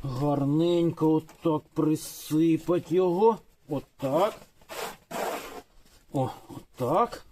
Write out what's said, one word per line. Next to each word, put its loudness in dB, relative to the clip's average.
Гарненько 2
отак -2
присипать 0
його. 4
Отак. -2
О, -2
отак. -2